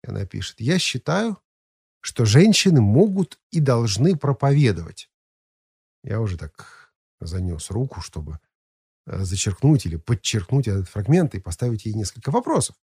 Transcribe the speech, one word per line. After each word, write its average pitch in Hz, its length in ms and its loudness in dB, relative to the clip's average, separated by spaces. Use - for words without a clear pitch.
И - 40 -12
она 98 160 -6
пишет: - 360 -10
"Я 151 180 0
считаю, 190 640 -4
что - 240 -2
женщины 160 560 6
могут 175 600 2
и - 80 -2
должны 123 580 2
проповедовать". 135 920 0
Я 107 160 -4
уже 95 180 -2
так - 560 -16
занес 85 500 -6
руку, 120 300 -6
чтобы, 76 380 -12
э, - 180 -6
зачеркнуть 101 600 0
или 80 100 -6
подчеркнуть 113 720 -2
этот 95 200 -2
фрагмент 139 460 2
и 95 60 -8
поставить 113 440 -6
ей 107 100 -6
несколько 107 360 -6
вопросов. 247 520 -2